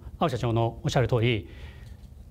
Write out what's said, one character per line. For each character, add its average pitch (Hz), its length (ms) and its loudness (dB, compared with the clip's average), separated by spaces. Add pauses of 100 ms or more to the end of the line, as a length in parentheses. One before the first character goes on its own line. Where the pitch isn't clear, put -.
(180)
青 170 120 4
社 120 80 -2
長 117 160 2
の 113 280 2
お - 40 0
っ 143 40 0
し - 60 2
ゃ 139 60 6
る 110 60 2
通 120 120 4
り、 113 280 2 (840)